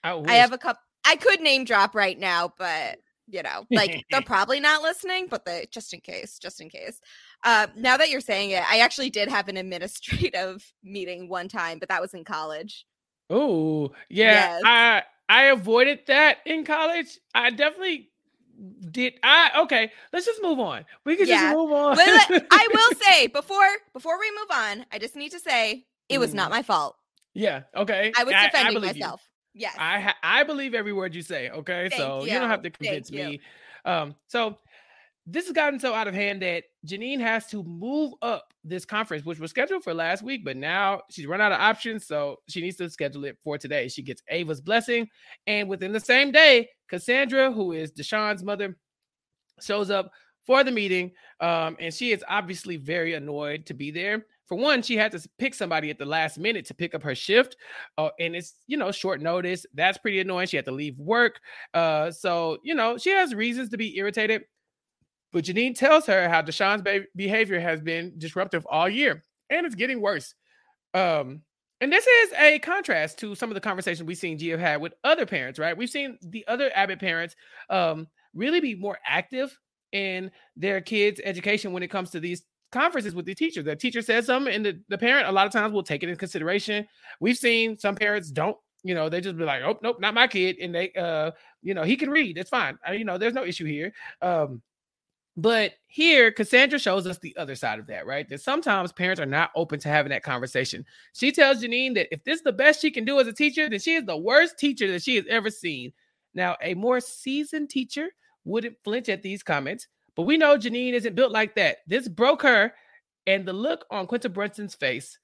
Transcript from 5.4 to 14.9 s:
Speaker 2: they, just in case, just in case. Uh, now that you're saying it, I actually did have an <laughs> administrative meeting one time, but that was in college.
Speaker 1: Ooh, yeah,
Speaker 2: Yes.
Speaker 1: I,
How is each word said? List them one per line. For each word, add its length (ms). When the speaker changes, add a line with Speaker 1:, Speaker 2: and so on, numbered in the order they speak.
Speaker 2:
they, 260
just 220
in 80
case, 380
just 220
in 80
case. 300
Uh, 320
now 220
that 120
you're 120
saying 300
it, 180
I 100
actually 320
did 180
have 200
an 80
<laughs> 0
administrative 1160
meeting 460
one 180
time, 320
but 100
that 120
was 120
in 120
college. 600
Speaker 1:
Ooh, 600
yeah, 440
Speaker 2:
Yes. 120
Speaker 1:
I, 380